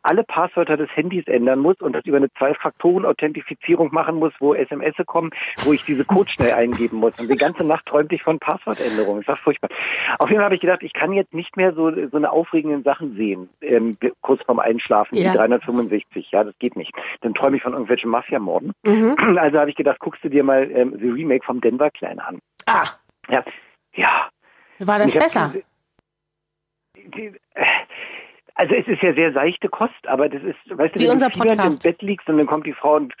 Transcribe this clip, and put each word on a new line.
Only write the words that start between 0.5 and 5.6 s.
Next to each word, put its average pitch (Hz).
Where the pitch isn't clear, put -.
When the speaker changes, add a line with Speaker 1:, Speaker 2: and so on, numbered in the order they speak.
Speaker 1:
des 147
Handys 170
ändern 131
muss 165
und 135
das -
über 143
eine 139
Zwei-Faktoren-Authentifizierung 156
machen 165
muss, 156
wo 143
S -
M 143
S 156
kommen, 165